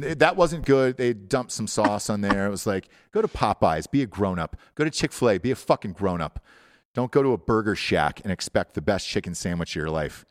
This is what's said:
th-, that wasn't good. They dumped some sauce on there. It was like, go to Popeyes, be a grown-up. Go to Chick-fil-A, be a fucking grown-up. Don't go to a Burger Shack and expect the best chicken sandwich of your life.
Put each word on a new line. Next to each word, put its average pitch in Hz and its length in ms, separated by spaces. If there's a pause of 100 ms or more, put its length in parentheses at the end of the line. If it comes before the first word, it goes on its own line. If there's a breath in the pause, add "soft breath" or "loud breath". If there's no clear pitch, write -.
th-, 147 180
that 165 160
wasn't 170 300
good. 131 320
They 123 160
dumped 110 380
some 113 160
sauce 104 440
on 104 100
there. 98 240
It 101 60
was 98 160
like, 95 220 (220 soft breath)
go 220 120
to 208 40
Popeyes, 92 640
be 139 140
a - 20
grown-up. 92 500 (200 soft breath)
Go 147 80
to 156 80
Chick-fil-A, 117 480
be 123 100
a 127 60
fucking - 380
grown-up. 87 500 (500 soft breath)
Don't 123 180
go 139 120
to 135 100
a 104 40
Burger 107 380
Shack 76 480
and 101 80
expect - 440
the 80 80
best 95 240
chicken 92 260
sandwich 85 380
of - 100
your 78 80
life. 78 420